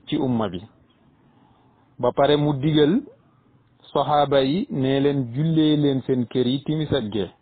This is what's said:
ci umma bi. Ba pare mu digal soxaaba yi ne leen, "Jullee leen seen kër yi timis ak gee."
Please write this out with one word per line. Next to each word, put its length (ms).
ci 80
umma 340
bi. 120
Ba 120
pare 260
mu 160
digal 480
soxaaba 600
yi 280
ne 300
leen, 340
"Jullee 440
leen 240
seen 260
kër 200
yi 160
timis 300
ak 180
gee." 200